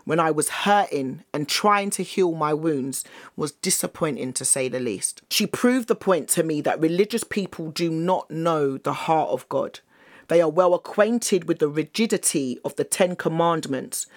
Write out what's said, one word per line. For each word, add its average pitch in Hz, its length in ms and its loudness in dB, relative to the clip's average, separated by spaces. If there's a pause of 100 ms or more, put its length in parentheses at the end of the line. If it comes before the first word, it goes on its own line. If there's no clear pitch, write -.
when 160 140 2
I 160 100 4
was 151 200 0 (160)
hurting 156 580 2 (100)
and 151 160 -4
trying 202 420 2
to 190 120 -4
heal 180 300 0
my 151 200 0
wounds 147 500 -2 (320)
was 151 180 -4
disappointing, 139 800 -4
to 131 120 -6
say 131 240 2
the 123 100 -4
least. 113 520 -4
She 208 160 0
proved 247 400 2
the 214 80 0
point 175 340 0
to 170 140 0
me 156 180 -2
that - 180 -2
religious 175 440 2
people 175 480 -6
do 170 180 -2
not 170 400 0
know 156 480 0
the 143 160 -4 (140)
heart 160 240 2
of - 180 -4
God. - 300 -4 (480)
They 170 140 6
are 160 80 2
well 180 260 4
acquainted 208 720 0
with 165 120 -2
the 151 100 4
rigidity 156 960 -2
of - 120 -6
the 143 80 -2
Ten 180 320 0
Commandments, 165 920 -2 (120)